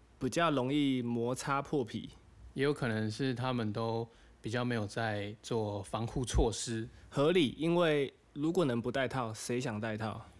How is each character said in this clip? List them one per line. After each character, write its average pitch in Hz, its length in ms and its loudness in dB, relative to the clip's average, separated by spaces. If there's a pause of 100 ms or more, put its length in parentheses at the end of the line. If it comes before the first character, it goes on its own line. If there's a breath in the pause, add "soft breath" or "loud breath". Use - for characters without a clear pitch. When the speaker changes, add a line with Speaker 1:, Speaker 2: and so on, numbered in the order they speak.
(200)
Speaker 1:
比 127 100 -2
较 165 220 4
容 131 200 2
易 139 300 2
摩 120 320 0
擦 139 300 -2
破 139 200 0
皮。 - 280 -8 (420)
Speaker 2:
也 131 100 0
有 143 80 4
可 139 160 0
能 110 220 0
是 131 240 -2
他 127 180 -2
们 110 220 -2
都 113 340 -2 (320 soft breath)
比 110 120 -8
较 123 120 0
没 120 120 0
有 107 100 0
在 104 560 -2
做 107 400 -2
防 110 240 -4
护 131 180 -2
措 123 300 4
施。 117 340 -4 (220 loud breath)
Speaker 1:
合 143 220 4
理， 165 260 4
因 165 180 2
为 156 380 2 (200)
如 151 200 -2
果 185 120 4
能 120 140 2
不 120 120 -2
戴 131 160 0
套， 117 260 -4
谁 120 260 -4
想 113 220 -4
戴 110 160 -4
套？ 110 260 -6 (160)